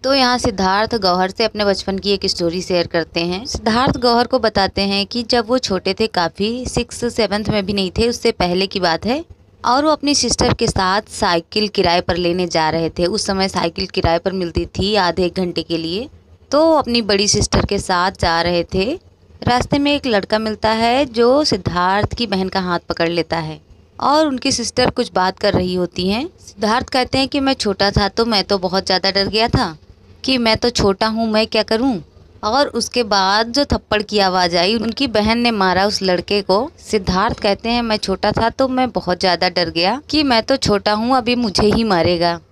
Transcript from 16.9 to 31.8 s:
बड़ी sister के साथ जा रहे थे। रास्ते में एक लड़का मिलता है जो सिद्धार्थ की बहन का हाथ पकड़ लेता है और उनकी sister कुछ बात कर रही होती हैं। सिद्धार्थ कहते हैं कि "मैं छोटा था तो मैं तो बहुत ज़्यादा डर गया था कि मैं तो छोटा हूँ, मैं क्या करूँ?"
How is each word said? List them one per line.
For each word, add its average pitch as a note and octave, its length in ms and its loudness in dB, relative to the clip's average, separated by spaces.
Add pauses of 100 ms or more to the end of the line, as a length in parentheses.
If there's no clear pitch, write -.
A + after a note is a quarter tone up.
बड़ी G3+ 260 2
sister - 360 0
के G3+ 140 -2
साथ F#3 420 0
जा E3+ 220 2
रहे F3 220 0 (100)
थे। A3 260 -2 (480)
रास्ते B3 300 0
में C#4+ 160 2
एक C#4 120 -4
लड़का G#3+ 320 0
मिलता G#3+ 320 -2
है A#3 360 2
जो A#3+ 380 2
सिद्धार्थ F#3+ 680 0
की A#3+ 120 -4
बहन F#3+ 220 -2
का F#3+ 120 -2
हाथ F3+ 180 -2 (100)
पकड़ E3 200 0
लेता E3 280 -2
है D#3 240 -6 (400)
और D4+ 260 4
उनकी C4 260 -2
sister B3 380 0
कुछ A#3 220 -4
बात F#3 260 0
कर G3+ 160 0
रही F3+ 200 0
होती F3+ 340 -2
हैं। A#3 180 -2
सिद्धार्थ A3 640 -4
कहते B3+ 300 0
हैं C4+ 100 0
कि C#4+ 120 -2
"मैं C4+ 140 0
छोटा G3+ 360 0
था G3+ 180 2
तो A#3 160 0
मैं G#3+ 200 0
तो G3+ 140 0
बहुत F#3 280 -2
ज़्यादा F#3 240 0
डर G3 180 0
गया A3 200 0
था F3+ 300 -2 (460)
कि C4 140 0
मैं A3+ 180 2
तो A#3+ 140 0
छोटा G#3+ 360 0
हूँ, A3 240 -2
मैं G#3+ 160 2
क्या A3 160 -2
करूँ?" A3 400 0 (420)